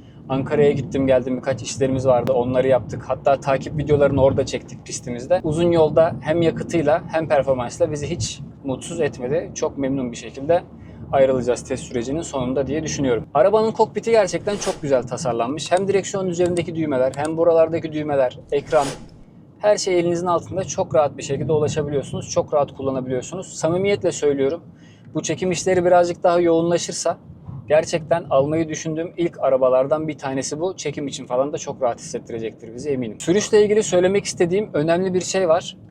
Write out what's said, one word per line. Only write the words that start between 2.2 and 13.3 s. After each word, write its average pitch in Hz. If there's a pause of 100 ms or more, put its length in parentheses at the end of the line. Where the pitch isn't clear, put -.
onları 127
yaptık. 120
Hatta 135
takip 139
videolarını 143
orada 135
çektik -
pistimizde. 139
Uzun 170
yolda 160
hem 160
yakıtıyla 160
hem 160
performansıyla 135
bizi 147
hiç - (240)
mutsuz 135
etmedi. 139
Çok 151
memnun 135
bir 117
şekilde 139 (480)
ayrılacağız 131
test 127
sürecinin 127
sonunda 131
diye 151
düşünüyorum. 143